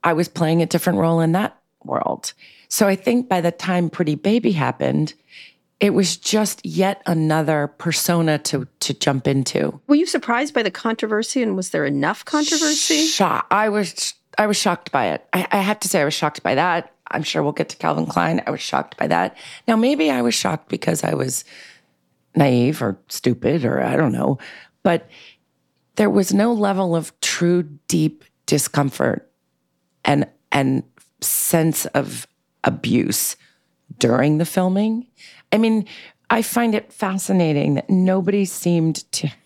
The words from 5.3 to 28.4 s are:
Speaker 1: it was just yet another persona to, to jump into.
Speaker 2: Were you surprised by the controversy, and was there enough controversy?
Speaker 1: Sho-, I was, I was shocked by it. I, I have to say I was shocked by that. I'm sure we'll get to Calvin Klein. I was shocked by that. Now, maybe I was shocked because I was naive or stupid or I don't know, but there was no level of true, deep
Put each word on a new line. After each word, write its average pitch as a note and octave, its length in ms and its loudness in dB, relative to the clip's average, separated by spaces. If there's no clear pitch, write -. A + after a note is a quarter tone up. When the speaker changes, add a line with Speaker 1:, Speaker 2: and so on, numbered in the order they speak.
Speaker 1:
it G3+ 160 2
was F3+ 220 2
just - 460 -2
yet F#3 440 -2
another D#3 600 0
persona E3 580 0
to, C3+ 300 -4
to - 120 -4
jump C#3 340 0
into. - 600 0
Speaker 2:
Were C#4+ 80 4
you D#4+ 100 4
surprised C4+ 480 -2
by A#3+ 80 2
the G#3 80 0
controversy, A3+ 720 -2
and G#3+ 140 0
was F#3 160 -6
there D#3 140 -2
enough C#3+ 400 -2
controversy? D4+ 800 0
Speaker 1:
Sho-, G3 420 0
I G#3+ 200 2
was, G3+ 440 -4
I G#3+ 80 4
was G#3 120 0
shocked - 340 -2
by B2 160 2
it. - 260 -4
I, F3+ 180 -2
I G#3 60 2
have G3+ 220 0
to - 80 -6
say F3+ 140 0
I C#3+ 40 2
was D#3 80 -2
shocked - 300 -4
by - 100 0
that. E3 400 0
I'm - 140 -4
sure D#3 180 -4
we'll D3 120 0
get D#3 160 -4
to - 80 -14
Calvin D3+ 280 -2
Klein. E3 400 0
I - 60 -4
was C#3+ 100 -6
shocked - 360 -4
by - 100 -2
that. E2+ 280 0
Now, A3+ 80 2
maybe C#4 360 2
I B3+ 100 0
was A#3 140 2
shocked - 340 -4
because - 340 -2
I - 120 0
was C3 280 -4
naive C3+ 480 4
or G2 160 -4
stupid B2+ 560 0
or - 160 0
I C3+ 140 -2
don't D3 180 2
know, C#3 240 -2
but E3+ 260 0
there G#3 140 2
was G3 240 2
no A3 200 2
level G3 420 0
of D#3+ 240 -4
true, F3 440 0
deep D#3 340 0